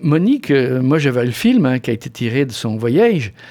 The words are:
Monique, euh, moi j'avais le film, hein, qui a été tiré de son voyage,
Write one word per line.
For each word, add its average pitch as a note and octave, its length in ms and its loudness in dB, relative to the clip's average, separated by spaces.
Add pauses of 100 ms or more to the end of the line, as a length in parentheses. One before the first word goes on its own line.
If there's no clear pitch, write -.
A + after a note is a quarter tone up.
Monique, F3+ 480 0
euh, C3 320 2
moi C3+ 160 2
j'avais B2+ 280 0
le B2 60 -2
film, A3+ 340 2
hein, B2+ 140 0
qui A#2+ 120 -4
a - 20 -2
été - 160 -8
tiré B2 360 -2
de A#2+ 80 -6
son A2 240 -6
voyage, C3 560 0 (180)